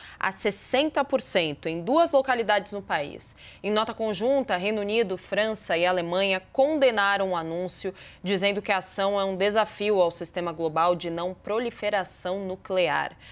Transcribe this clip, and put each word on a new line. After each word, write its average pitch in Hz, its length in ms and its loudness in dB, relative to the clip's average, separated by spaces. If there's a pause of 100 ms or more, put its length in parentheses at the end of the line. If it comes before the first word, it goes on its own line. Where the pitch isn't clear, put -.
(180)
a 190 140 -2
sessenta 269 720 0
por 269 180 0
cento 165 460 -2
em 165 120 -4
duas 302 300 4
localidades 233 640 2
no 202 100 -8
país. 165 540 -6 (260)
Em 196 80 -4
nota 220 240 0
conjunta, 226 640 0
Reino 208 240 -2
Unido, 202 360 0
França 202 640 -2
e 170 80 4
Alemanha 185 560 0 (100)
condenaram 220 760 4
o 180 60 0
anúncio, 170 580 -4 (260)
dizendo 196 400 0
que 208 120 -2
a 190 60 2
ação 196 420 0
é 196 40 2
um 196 120 -2
desafio 208 640 2
ao 170 100 4
sistema 175 400 -6
global 165 460 2
de 170 120 -6
não 170 240 -4
proliferação 202 1120 -4
nuclear. 180 720 0 (160)